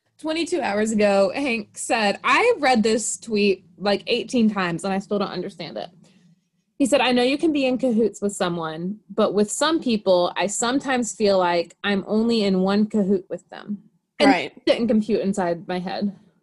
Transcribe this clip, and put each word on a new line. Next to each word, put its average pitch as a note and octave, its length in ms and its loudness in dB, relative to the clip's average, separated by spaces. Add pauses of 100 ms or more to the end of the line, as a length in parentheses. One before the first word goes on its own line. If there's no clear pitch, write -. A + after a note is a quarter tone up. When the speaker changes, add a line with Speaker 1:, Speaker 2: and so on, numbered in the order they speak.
(180)
Speaker 1:
twenty-two D#4+ 420 -2
hours G#3+ 320 0
ago, G3+ 420 4
Hank B3 440 -4
said, A3 440 0
"I D#4+ 360 4
read B3+ 240 4
this A3 360 -2
tweet, G#3 460 0 (140)
like, G3+ 280 -2
eighteen A3+ 440 0
times, F3+ 340 -4
and G3 80 -4
I F#3+ 60 -2
still G3+ 200 -4
don't G3 100 -2
understand F3+ 500 -10
it." - 100 -10 (880)
He C#4 60 0
said, C4 160 4
"I B3 120 2
know B3 100 2
you C4+ 160 2
can E4 160 0
be C#4+ 100 0
in B3+ 140 0
cahoots A3+ 420 0
with G3+ 140 -2
someone, F3 720 -4
but G3+ 240 0
with G#3 180 0
some D#4+ 300 0
people, F#3+ 560 2
I F3 100 -2
sometimes A#3+ 680 -2
feel G3 240 2
like F3 360 0 (100)
I'm G3 220 0
only A3+ 360 0
in F#3+ 180 2
one G3 260 2
cahoot G3+ 440 0
with - 180 -10
them." - 360 -12 (340)
And C#5 120 4
Speaker 2:
Right. - 240 0
Speaker 1:
it - 120 -20
didn't A#3+ 220 2
compute G#3+ 340 0
inside F3 440 -2
my F3+ 120 -4
head. F#3+ 360 -4 (280)